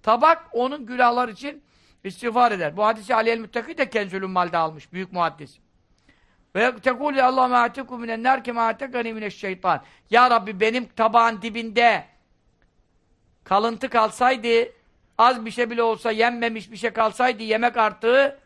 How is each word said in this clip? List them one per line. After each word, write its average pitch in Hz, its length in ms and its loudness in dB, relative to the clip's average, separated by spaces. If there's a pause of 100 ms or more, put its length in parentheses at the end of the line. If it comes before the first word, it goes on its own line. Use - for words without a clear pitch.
Tabak 302 500 2
onun 262 340 -4
günahlar 247 420 2
için 285 340 -14 (420)
istiğfar 233 480 0
eder. 165 240 -4
Bu 208 80 0
hadisi 220 300 -2
Ali 220 160 2
el-Müttaki 226 480 -6
de 277 120 -2
Kenzül 196 320 -6
Ummal'de 180 340 -2
almış. 160 360 -4
Büyük 185 200 -10
muhaddis. 165 460 -6 (1000)
Ve 233 220 0
tekul 262 360 -2
ya 269 120 4
Allah 254 220 2
ma 247 140 4
atiku 247 360 -6
minen 226 240 -8
nar 262 220 0
kema 233 220 -2
atakani 233 460 -6
mineş 214 240 -10
şeytan. 185 460 -2 (280)
Ya 247 200 6
Rabbi 208 300 0
benim 226 280 0
tabağın 226 540 2
dibinde 226 640 0 (1400)
kalıntı 226 440 -2
kalsaydı, 233 840 0 (460)
az 240 260 4
bir 220 60 -10
şey 233 200 -2
bile 233 120 -2
olsa 226 280 0
yenmemiş 226 600 -2
bir 220 40 -16
şey 214 140 -4
kalsaydı 226 520 0
yemek 226 340 0
artığı 233 680 2